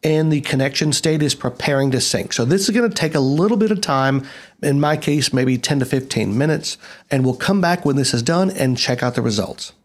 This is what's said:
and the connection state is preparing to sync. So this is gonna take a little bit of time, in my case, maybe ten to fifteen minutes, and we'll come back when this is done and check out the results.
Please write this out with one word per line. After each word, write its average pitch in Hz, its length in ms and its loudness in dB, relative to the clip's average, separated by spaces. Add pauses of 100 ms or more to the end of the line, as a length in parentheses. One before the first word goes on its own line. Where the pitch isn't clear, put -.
and 156 260 2
the 147 120 0
connection 135 500 0
state 156 300 0
is 147 140 0
preparing 135 560 -2
to 127 100 0
sync. - 320 -2
So 120 100 0
this 185 240 2
is 208 80 0
gonna 240 140 4
take 156 260 -2
a 143 60 2
little 156 340 2
bit 208 160 2
of 196 80 0
time, 135 460 0 (360)
in 143 160 2
my 151 200 2
case, 147 340 0
maybe 127 260 2
ten 139 220 0
to 127 60 0
fifteen 113 520 -2
minutes, 151 400 -2 (320)
and 131 140 2
we'll 127 120 2
come 196 260 0
back 175 240 0
when 139 100 2
this 135 180 0
is 117 100 -2
done 175 260 2
and 131 280 0
check 120 260 -2
out 123 120 0
the 123 60 0
results. 107 500 -4 (140)